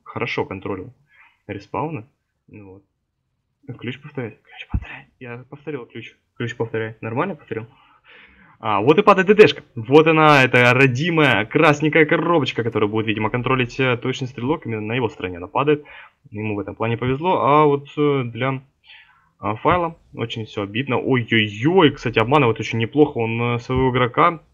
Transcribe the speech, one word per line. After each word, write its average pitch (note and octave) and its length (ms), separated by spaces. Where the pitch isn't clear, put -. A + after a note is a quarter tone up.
хорошо - 420
контролил G2 480
респауны. G#2+ 580
Ну G2+ 260
вот. G2 100
Ключ B2 200
повторяй, B2 440
ключ - 280
повторяй. - 360
Я B2 300
повторил C#3+ 360
ключ. - 300
Ключ A#2 180
повторяй. A2+ 460
Нормально D3 340
повторил? - 300
А, G#2+ 200
вот B2+ 180
и G#3 40
падает F#3+ 260
Д G3+ 60
Д G#3 140
шка. - 160
Вот C3 320
она, D#3 360
эта B2 300
родимая C3+ 720
красненькая D3+ 600
коробочка, E3 580
которая G#2+ 260
будет, A2 180
видимо, G#2+ 220
контролить, B2 500
э, B2+ 180
точный C3 300
стрелок. B2+ 380
Именно A2+ 160
на G#2+ 120
его A#2+ 160
стороне F2+ 280
она F2+ 100
падает. C#3+ 360
Ему G#2+ 260
в G2+ 40
этом G2+ 160
плане A2+ 220
повезло. C3+ 440
А C#3+ 240
вот, C#3+ 220
э, C#3+ 280
для, B2+ 360
а, G2 160
файла E3 420
очень A#2+ 320
все - 160
обидно. A#2 360
Ой-ой-ой, A#2+ 920
кстати, - 280
обманывает A#2+ 400
очень A#2 200
неплохо B2 380
он, A#2 380
э, A#2 40
своего C3 320
игрока B2+ 500